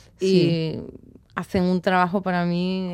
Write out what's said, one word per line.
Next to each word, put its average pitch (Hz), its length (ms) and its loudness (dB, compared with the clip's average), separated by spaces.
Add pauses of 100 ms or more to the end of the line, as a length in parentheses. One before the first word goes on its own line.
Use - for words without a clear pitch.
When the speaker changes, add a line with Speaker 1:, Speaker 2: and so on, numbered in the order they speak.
(200)
Speaker 1:
y 190 80 0
Speaker 2:
Sí. 170 520 2 (560)
Speaker 1:
hacen 185 260 -2
un 180 180 2
trabajo 185 420 2
para 180 220 -2
mí 180 500 -2